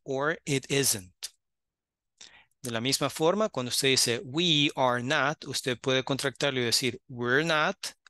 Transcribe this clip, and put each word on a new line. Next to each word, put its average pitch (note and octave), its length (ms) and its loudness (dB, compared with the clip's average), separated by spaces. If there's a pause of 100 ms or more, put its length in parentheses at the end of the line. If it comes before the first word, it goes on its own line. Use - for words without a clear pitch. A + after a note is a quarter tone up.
or C#3 400 -2
it C#3 260 -2
isn't. A#2 640 -2 (1300)
De B2 80 -8
la A2+ 100 -4
misma C3+ 300 0
forma, F#3+ 380 2
cuando B2 220 -6
usted - 180 0
dice A#2+ 360 2
"we D3 520 2
are B2 260 2
not", C#3+ 440 0
usted C3 340 -4
puede C3 240 0
contractarlo C3+ 560 -2
y B2 40 0
decir A#2 440 0
"we're B2 360 0
not" E3 500 -2 (160)